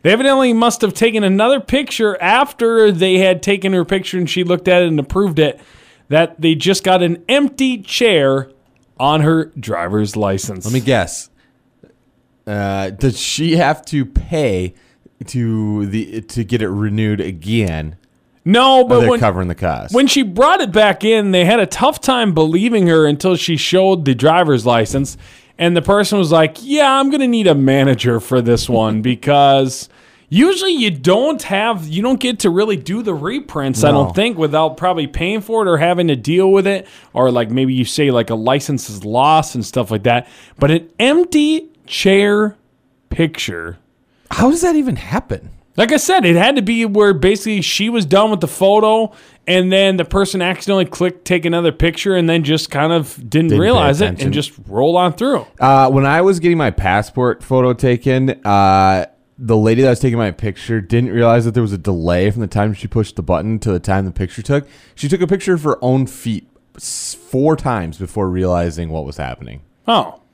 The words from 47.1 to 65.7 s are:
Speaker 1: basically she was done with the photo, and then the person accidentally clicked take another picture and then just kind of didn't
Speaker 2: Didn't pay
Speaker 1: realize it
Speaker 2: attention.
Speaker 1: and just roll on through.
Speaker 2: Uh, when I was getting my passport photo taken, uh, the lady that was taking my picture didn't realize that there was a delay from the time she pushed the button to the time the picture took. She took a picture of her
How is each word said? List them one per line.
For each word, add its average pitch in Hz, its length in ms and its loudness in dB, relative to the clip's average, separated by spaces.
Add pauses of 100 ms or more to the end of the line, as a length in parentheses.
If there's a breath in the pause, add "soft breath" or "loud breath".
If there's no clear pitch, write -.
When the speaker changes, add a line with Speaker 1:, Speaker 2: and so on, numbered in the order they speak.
Speaker 1:
basically 196 480 0
she 208 280 -2
was 226 160 -2
done 202 260 2
with 190 80 -2
the 160 80 -2
photo, 214 640 0 (340 soft breath)
and 185 280 2
then 190 240 2
the 170 80 -2
person 190 360 -2
accidentally 185 440 -2
clicked - 400 -6
take 175 180 -2
another 170 300 0
picture 170 420 -2
and 170 140 2
then 165 160 0
just 156 260 -2
kind 151 220 0
of 160 240 -2
didn't 117 120 -18
Speaker 2:
Didn't 160 220 0
pay 143 80 2
Speaker 1:
realize 170 400 2
it 202 60 2
Speaker 2:
attention. 139 220 -4
Speaker 1:
and 139 60 -2
just 143 200 -4 (140)
roll 135 280 0
on 180 180 2
through. 226 320 -2 (140)
Speaker 2:
Uh, 135 320 6
when 139 140 2
I 151 160 2
was 190 180 2
getting 165 180 2
my 131 140 0
passport 107 720 -2
photo 127 300 2
taken, 131 560 0 (160)
uh, 95 600 4 (300)
the 113 200 0
lady 113 240 4
that 135 80 6
was 120 100 2
taking 120 180 0
my 107 140 0
picture 110 480 -6
didn't 117 320 0
realize 117 320 4
that 117 100 -2
there 120 80 2
was 101 120 -2
a 98 40 -4
delay 87 540 0
from 117 80 -6
the 104 80 -4
time 104 260 -2
she - 140 -10
pushed - 300 -4
the 95 40 -8
button 92 380 -2
to 110 140 -4
the 87 80 -2
time 98 240 -2
the 90 60 -6
picture 98 300 -8
took. 143 240 -2 (300 soft breath)
She 147 140 -8
took 175 100 0
a 175 80 0
picture 190 280 -2
of 151 80 -6
her 147 200 0